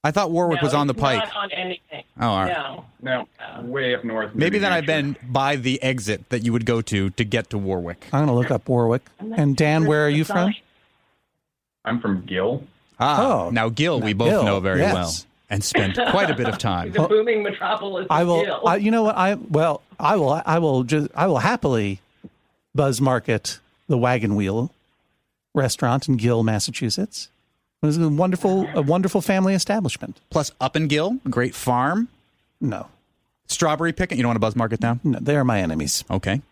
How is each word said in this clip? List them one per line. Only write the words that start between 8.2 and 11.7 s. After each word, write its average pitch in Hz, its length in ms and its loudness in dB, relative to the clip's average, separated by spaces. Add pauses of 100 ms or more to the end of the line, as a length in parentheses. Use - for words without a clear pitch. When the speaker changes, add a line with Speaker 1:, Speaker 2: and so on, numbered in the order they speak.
Speaker 4:
gonna 127 100 2
look 120 140 0
up - 180 -2
Warwick. 120 340 2 (180)
Speaker 2:
I'm 214 100 -10
not 226 80 -2
Speaker 4:
And 143 180 2
Dan, 156 260 2
Speaker 2:
sure 151 60 2
Speaker 4:
where 151 180 4
are - 20 2
Speaker 2:
it's 147 80 2
Speaker 4:
you 156 60 2
Speaker 2:
a 151 40 -2
Speaker 4:
from? - 100 -2 (160)
Speaker 2:
sign. - 40 -6 (1300)